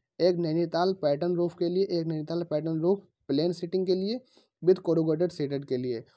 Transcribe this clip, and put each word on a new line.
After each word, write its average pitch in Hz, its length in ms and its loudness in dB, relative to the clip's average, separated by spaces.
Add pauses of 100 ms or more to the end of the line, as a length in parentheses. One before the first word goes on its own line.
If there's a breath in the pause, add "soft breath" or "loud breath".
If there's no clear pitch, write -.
(220)
एक 175 160 4
नैनीताल 170 640 0
पैटर्न 156 340 0
रूफ 170 240 -2
के 170 100 0
लिए, 185 220 2
एक 165 160 -2
नैनीताल 165 420 -4
पैटर्न 160 320 -2
रूफ 196 260 0 (200)
प्लेन 156 260 2
सीटिंग 180 340 -4
के 185 80 2
लिए 208 260 -4 (420 soft breath)
with 180 180 6
corrugated 165 520 0
sheeted 139 320 -4
के 127 120 -2
लिए। 123 220 -4 (180 soft breath)